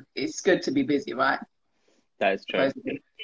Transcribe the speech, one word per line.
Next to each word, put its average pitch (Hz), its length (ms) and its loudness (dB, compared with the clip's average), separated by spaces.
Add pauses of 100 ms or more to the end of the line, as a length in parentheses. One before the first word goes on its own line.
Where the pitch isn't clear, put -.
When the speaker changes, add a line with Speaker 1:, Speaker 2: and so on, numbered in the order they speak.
(140)
Speaker 1:
it's 143 260 -4
good 180 220 4
to 151 100 -2
be 139 100 2
busy, 139 320 0
right? 135 240 2 (800)
Speaker 2:
That 98 160 2
is - 100 -8
true. 139 240 0
Speaker 1:
Supposedly. 135 340 -8 (220)